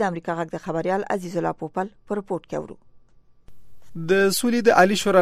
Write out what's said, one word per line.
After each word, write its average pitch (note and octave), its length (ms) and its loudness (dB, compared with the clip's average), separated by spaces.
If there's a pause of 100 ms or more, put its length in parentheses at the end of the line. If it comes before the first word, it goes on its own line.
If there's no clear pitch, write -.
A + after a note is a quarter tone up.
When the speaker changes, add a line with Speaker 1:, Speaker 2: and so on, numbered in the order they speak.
Speaker 1:
د F#3+ 80 0
امریکا E3+ 300 -6
غږ D#3+ 80 -6 (100)
د - 80 -12
خبریال F3 480 -2
عزیز F3+ 260 -4
الله E3 220 -4
پوپل F#3 340 -6 (100)
په G#3 140 -4
رپورټ F#3+ 240 -6
کې - 160 -10
اورو. - 160 -16 (1300)
Speaker 2:
د - 20 -2 (260)
سولې A#3+ 280 0
د A3+ 140 8
عالي F#3+ 220 6
شورا F#3+ 200 4